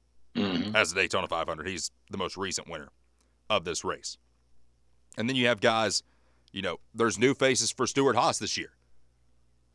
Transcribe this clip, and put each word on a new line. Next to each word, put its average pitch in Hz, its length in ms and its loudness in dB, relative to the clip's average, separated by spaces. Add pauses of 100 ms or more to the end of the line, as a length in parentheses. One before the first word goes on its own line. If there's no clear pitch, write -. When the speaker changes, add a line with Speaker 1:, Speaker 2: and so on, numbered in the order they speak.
(360)
Speaker 1:
Mm-hmm. 95 380 -2
Speaker 2:
has 104 200 2
the 95 80 0
Daytona 92 260 0
five 82 220 -2
hundred. 80 180 -8
He's 92 240 -6 (180)
the 98 80 -10
most 90 200 -6
recent 95 320 -6
winner 76 180 -12 (640)
of 95 160 0
this 85 180 -6
race. - 340 -8 (1000)
And 110 100 -2
then 135 80 -2
you 123 120 2
have 117 120 2
guys, 113 440 2 (500)
you 95 80 -6
know, 90 180 -4 (160)
there's 110 240 2
new 131 140 4
faces 127 360 2
for - 160 -2
Stewart-Haas 135 540 2
this 101 180 -4
year - 140 -8 (1040)